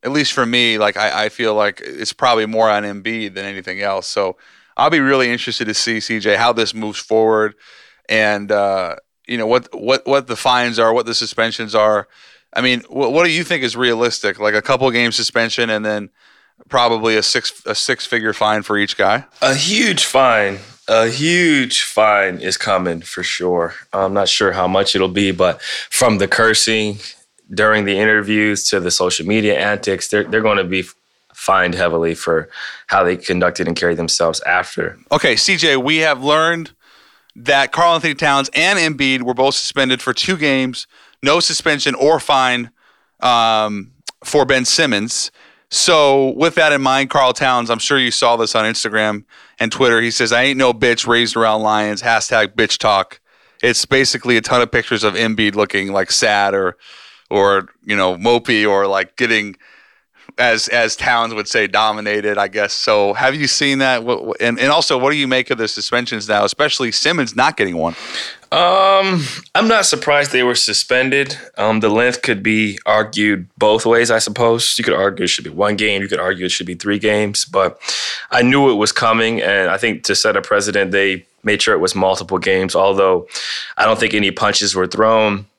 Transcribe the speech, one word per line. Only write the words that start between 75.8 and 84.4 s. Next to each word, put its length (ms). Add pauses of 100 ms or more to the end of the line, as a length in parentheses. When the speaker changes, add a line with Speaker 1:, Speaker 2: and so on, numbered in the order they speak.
Speaker 2:
You 60
could 140
argue 240
it 60
should 160
be 80
three 220
games. 460
But 340 (540)
I 120
knew 280
it 40
was 180
coming, 480
and 280
I 80
think 260
to 120
set 220
a 40
precedent, 500
they 340 (180)
made 180
sure 120
it 60
was 140
multiple 440
games, 360
although 540 (480)
I 80
don't 160
think 140
any 180
punches 440